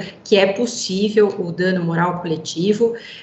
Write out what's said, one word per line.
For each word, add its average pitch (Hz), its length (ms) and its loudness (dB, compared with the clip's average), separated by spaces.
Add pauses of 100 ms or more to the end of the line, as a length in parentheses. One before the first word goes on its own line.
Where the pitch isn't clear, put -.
(220)
que - 140 2
é 196 160 6
possível 208 760 0 (100)
o 175 120 -4
dano 180 340 0
moral 170 380 0
coletivo, 202 720 0 (280)